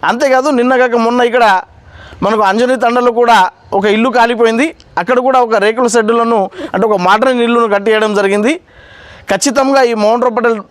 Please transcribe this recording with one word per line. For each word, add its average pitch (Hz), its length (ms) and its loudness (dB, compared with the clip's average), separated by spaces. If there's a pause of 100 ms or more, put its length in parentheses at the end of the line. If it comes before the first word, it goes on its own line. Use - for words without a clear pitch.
అంతేకాదు 254 460 0
నిన్న 254 260 2
కాక 247 180 0
మొన్న 240 260 0
ఇక్కడ 226 400 2 (600)
మనకు 208 200 0
అంజనీ 233 340 0
తండలో 240 360 0
కూడా 226 380 2 (220)
ఒక 196 120 -2
ఇల్లు 214 240 0
కాలిపోయింది. 233 680 0 (240)
అక్కడ 202 200 -2
కూడా 262 220 0
ఒక 226 140 0
రేకుల 220 320 0
షెడ్డులను, 233 640 0 (240)
అంటే 190 120 -2
ఒక 214 100 0
మోడర్న్ 214 440 0
ఇల్లును 233 340 0
కట్టియడం 214 400 0
జరిగింది. 208 460 0 (720)
ఖచ్చితంగా 269 520 0
ఈ 240 120 0
మోహన్ 220 280 0
రావు 247 120 -2
పటేల్ 226 260 -2 (100)